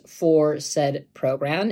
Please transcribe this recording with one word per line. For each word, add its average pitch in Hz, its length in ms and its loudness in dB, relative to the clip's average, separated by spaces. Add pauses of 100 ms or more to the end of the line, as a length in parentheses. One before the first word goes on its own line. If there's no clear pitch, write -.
for 151 540 2
said 143 540 -2
program, 143 580 -2